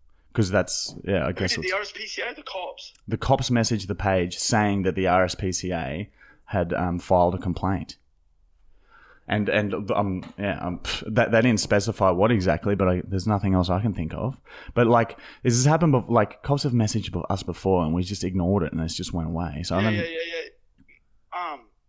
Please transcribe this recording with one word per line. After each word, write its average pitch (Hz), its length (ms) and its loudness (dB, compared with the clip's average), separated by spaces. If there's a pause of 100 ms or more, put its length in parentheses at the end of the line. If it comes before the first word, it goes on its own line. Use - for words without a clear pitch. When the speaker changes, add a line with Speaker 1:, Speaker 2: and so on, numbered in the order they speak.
(340)
Speaker 1:
'Cause 98 180 2
that's, - 420 0 (120)
yeah, 92 180 0
I - 40 0
Speaker 2:
Who 90 60 -2
Speaker 1:
guess 92 220 -2
Speaker 2:
did - 80 -4
Speaker 1:
it's 185 80 -4
Speaker 2:
the 190 60 -2
R 208 40 -4
S 202 120 -12
P 214 140 -12
C - 160 -10
A, 233 100 -8
the 302 100 -18
cops? - 500 -12 (140)
Speaker 1:
The 107 100 -4
cops - 320 0
messaged 113 380 0
the 95 80 -4
page 92 420 0
saying 104 460 2
that 92 120 0
the 95 120 0
R 90 160 4
S 87 120 0
P 95 160 -4
C 90 200 -4
A 80 380 -6 (360)
had, 90 280 0
um, 90 260 0
filed 90 360 4
a - 20 -4
complaint. 90 580 -4 (1300)
And, 101 220 0
and, 101 420 0
um, 95 320 0 (140)
yeah, 101 220 -2
um, 90 240 -6
pff, - 200 -6 (120)
that, 113 160 2
they 113 100 6
didn't 117 180 4
specify 104 520 2
what 95 200 4
exactly, 92 440 2
but 95 120 4
I, 90 200 2
there's 95 180 -2
nothing 101 300 2
else 90 160 2
I 90 100 2
can 110 140 0
think 80 180 -4
of. 131 260 -6 (360)
But, 120 100 6
like, 117 320 4 (240)
this 123 140 4
has 127 100 2
happened 156 300 4
bef-, 113 160 -2
like, 110 320 2
cops 143 180 0
have 135 120 0
messaged 110 380 0
be-, 90 160 -4
us 95 140 -2
before, 90 420 0
and 78 120 0
we 90 80 0
just 95 200 -6
ignored 92 380 0
it, 78 100 -2
and 82 100 -4
it's 80 140 -4
just - 180 -8
went 82 140 -4
away. 82 360 -6
So 87 140 -2
I - 20 2
Speaker 2:
Yeah, 98 60 2
Speaker 1:
don't 110 100 0
Speaker 2:
yeah, 104 80 -4
yeah, 165 380 -8 (920)
yeah. 175 200 -8
Um, 127 80 -14 (280)